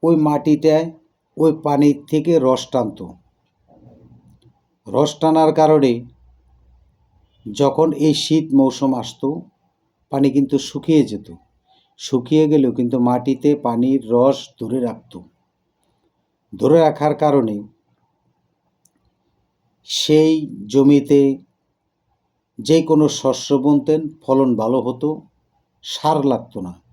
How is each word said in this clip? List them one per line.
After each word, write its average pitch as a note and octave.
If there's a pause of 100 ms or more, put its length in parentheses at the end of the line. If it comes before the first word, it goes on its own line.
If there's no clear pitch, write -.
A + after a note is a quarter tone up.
ওই E3
মাটিটায় D#3 (440)
ওই D#3+ (100)
পানির C#3+
থেকে D#3
রস B2+
টানতো। G#2+ (1700)
রস D3+
টানার D#3+
কারণে D3 (1500)
যখন C#3+
এই D3
শীত D#3
মৌসুম C3+
আসতো, C#3 (680)
পানি C#3
কিন্তু C#3
শুকিয়ে C#3+
যেত। G#2 (680)
শুকিয়ে D3+
গেলেও C#3
কিন্তু A#2+
মাটিতে B2+
পানির A#2+
রস B2+ (120)
ধরে A#2+
রাখত। A2 (1400)
ধরে C3+
রাখার D3+
কারণে C3 (2250)
সেই D#3 (100)
জমিতে C#3 (1200)
যে D#3
কোনো D3+
শস্য C#3
বুনতেন, D3 (180)
ফলন C3+
ভালো A#2
হতো, B2+ (600)
সার D3+
লাগতো A#2+
না। F2+ (100)